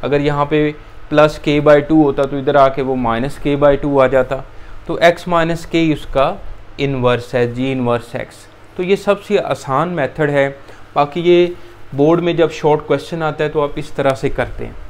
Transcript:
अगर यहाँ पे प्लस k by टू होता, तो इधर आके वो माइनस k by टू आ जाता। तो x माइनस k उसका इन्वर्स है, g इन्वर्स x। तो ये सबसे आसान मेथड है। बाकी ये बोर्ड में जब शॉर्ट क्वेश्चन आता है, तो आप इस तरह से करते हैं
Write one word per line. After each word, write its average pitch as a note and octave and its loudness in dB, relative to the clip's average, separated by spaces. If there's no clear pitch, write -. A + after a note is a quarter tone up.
अगर C3+ 0
यहाँ C#3+ 0
पे D3+ -2
प्लस D3+ 4
k D3 2
by D3 6
टू D#3+ 6
होता, C#3 2
तो C#3 -4
इधर C#3+ 0
आके C3+ 4
वो C3 -2
माइनस A#2 -2
k C#3+ 0
by C#3+ 4
टू C#3 0
आ C3 6
जाता। C3 0
तो E3+ -6
x E3+ 2
माइनस E3 0
k D#3+ 2
उसका D3 -2
इन्वर्स B2 0
है, A#2+ 0
g B2 -8
इन्वर्स B2 -2
x। A#2+ -8
तो F#3 -4
ये F#3 2
सबसे G3 -2
आसान C#3 -2
मेथड D#3 -2
है। C#3 0
बाकी D3 0
ये F3 4
बोर्ड D#3 2
में E3+ 0
जब D#3+ 2
शॉर्ट D3+ 0
क्वेश्चन D#3+ -4
आता D3+ -4
है, D3+ -2
तो D#3 -2
आप C#3+ -4
इस - -8
तरह C#3 0
से C3+ -2
करते A#2+ -4
हैं A#2 -12